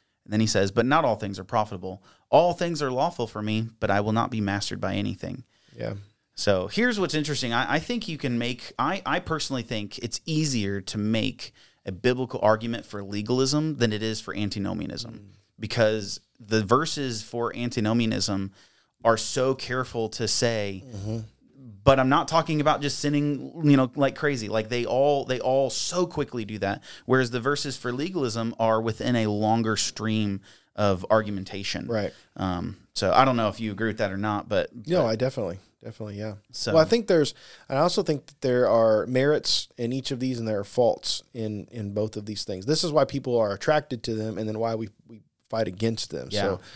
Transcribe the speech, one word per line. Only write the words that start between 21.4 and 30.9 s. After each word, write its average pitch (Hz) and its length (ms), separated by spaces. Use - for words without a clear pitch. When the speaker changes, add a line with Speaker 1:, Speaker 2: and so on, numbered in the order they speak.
Speaker 1:
"But 135 160
I'm 131 100
not 151 180
talking 160 320
about 143 220
just 143 160
sinning, 147 540
you 143 120
know, 131 200
like 135 180
crazy." 127 360
Like, 110 180
they 120 160
all, 135 400
they 123 160
all 131 300
so 175 360
quickly 127 380
do 104 140
that. 101 240
Whereas 127 240
the 120 100
verses 139 380
for 123 140
legalism 127 640
are 113 220
within 117 360
a 110 100
longer 110 500
stream 107 640
of 98 360